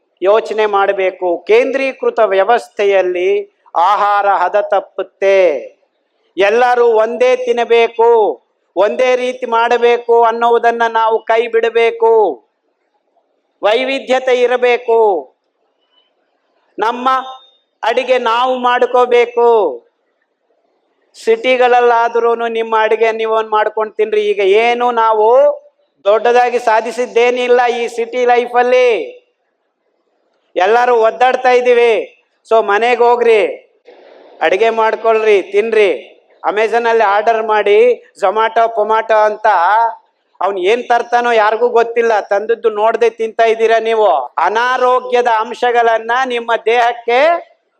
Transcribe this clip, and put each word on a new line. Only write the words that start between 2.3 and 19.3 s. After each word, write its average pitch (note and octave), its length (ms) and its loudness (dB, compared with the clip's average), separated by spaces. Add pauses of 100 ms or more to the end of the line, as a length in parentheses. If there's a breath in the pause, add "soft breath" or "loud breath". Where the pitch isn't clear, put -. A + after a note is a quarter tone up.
ಆಹಾರ G3+ 520 0
ಹದ F3+ 320 0
ತಪ್ಪುತ್ತೆ. G3 760 -2 (1000)
ಎಲ್ಲರೂ A#3+ 480 2
ಒಂದೇ A#3 500 0
ತಿನ್ನಬೇಕು, A#3 1040 0 (360)
ಒಂದೇ A#3+ 400 0
ರೀತಿ B3 300 -6
ಮಾಡಬೇಕು A#3 760 0
ಅನ್ನೋದನ್ನ A#3 640 0
ನಾವು A3+ 360 -2
ಕೈ A#3 220 0
ಬಿಡಬೇಕು. A3+ 1000 0 (1160)
ವೈವಿಧ್ಯತೆ B3+ 800 -2
ಇರಬೇಕು. A#3 920 0 (1400)
ನಮ್ಮ B3 300 -4 (760)
ಅಡಿಗೆ B3 340 0
ನಾವು A#3+ 400 -2
ಮಾಡ್ಕೋಬೇಕು. B3 880 0 (1800)